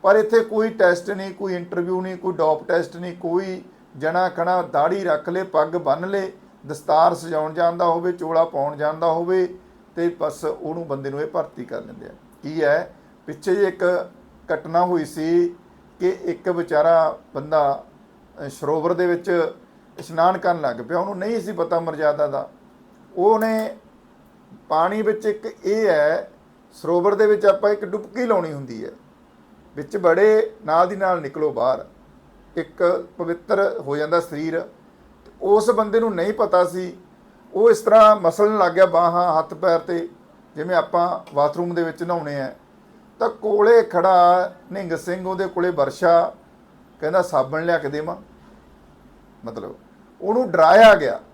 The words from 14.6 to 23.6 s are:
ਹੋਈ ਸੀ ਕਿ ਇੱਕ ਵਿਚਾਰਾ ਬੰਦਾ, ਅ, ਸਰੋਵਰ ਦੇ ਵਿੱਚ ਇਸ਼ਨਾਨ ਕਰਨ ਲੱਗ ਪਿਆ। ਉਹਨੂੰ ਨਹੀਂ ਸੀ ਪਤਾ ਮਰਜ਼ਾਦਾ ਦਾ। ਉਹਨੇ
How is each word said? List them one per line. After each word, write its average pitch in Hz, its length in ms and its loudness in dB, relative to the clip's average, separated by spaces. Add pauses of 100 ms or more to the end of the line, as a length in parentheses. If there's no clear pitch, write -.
ਹੋਈ 175 180 0
ਸੀ 170 500 0 (460)
ਕਿ 180 80 0
ਇੱਕ 185 400 -6
ਵਿਚਾਰਾ 165 680 2 (160)
ਬੰਦਾ, 143 500 -2 (640)
ਅ, - 20 -10
ਸਰੋਵਰ 156 440 -2
ਦੇ 180 140 0
ਵਿੱਚ 175 480 -2 (440)
ਇਸ਼ਨਾਨ 165 400 0
ਕਰਨ 175 220 -2
ਲੱਗ 127 160 -4 (120)
ਪਿਆ। 170 100 -2
ਉਹਨੂੰ 190 200 -4
ਨਹੀਂ 214 220 -4
ਸੀ 185 120 -10
ਪਤਾ 170 280 -2
ਮਰਜ਼ਾਦਾ 151 460 0
ਦਾ। 139 240 -6 (680)
ਉਹਨੇ 220 600 0 (920)